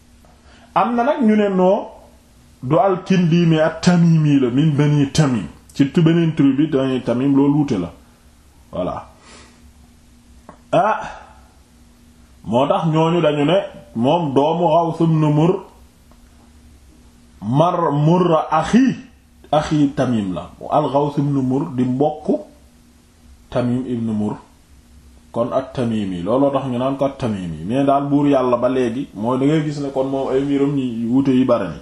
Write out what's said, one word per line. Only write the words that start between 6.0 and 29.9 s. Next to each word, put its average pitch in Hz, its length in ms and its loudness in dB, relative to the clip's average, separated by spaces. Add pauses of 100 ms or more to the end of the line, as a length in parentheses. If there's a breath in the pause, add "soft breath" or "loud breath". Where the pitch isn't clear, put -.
beneen 165 320 2
tribu 139 220 2
bi, 151 100 2
Bani 135 360 -2
Tamim, 127 320 0
loolu 143 240 2
wuute 123 200 0
la. 85 120 -6 (800 soft breath)
Voilà. 85 380 -8 (1600 loud breath)
Ah, 208 280 0 (1400 loud breath)
moo 120 220 0
tax 170 200 0
ñooñu 160 360 2
dañu 147 220 2
ne 165 140 2 (360)
moom 143 400 0
doomu 160 340 2
Ghaws 165 320 0
ibn 160 180 2 (140)
Mur-, 160 320 2 (1800)
Mar-, 156 500 2
Murra 156 580 2
axi 190 460 2 (560)
axi 147 440 2
Tamim 117 380 -2
la, 76 160 -10 (200)
Al-Ghaws 143 480 0
ibn 143 140 0 (100)
Murr 127 340 -2
di 123 80 0
mbokk 147 560 -2 (1080)
Tamim 123 360 -2
ibn 117 260 -4
Murr, 107 240 -4 (960)
kon 120 200 -4
at-Tamimi, 107 720 -4
looloo 131 280 2
tax 135 160 -4
ñu 123 120 -6
naan 135 180 -2
ko 139 100 -2
at-Tamimi, 92 580 -6
mais 127 200 -2
daal 139 240 0
buur 143 200 2
yàlla 127 280 2
ba 123 120 0
léegi, 131 460 -2
mooy 120 240 -2
da 135 80 0
ngay 156 180 2
gis 147 160 -8
ne 139 100 -6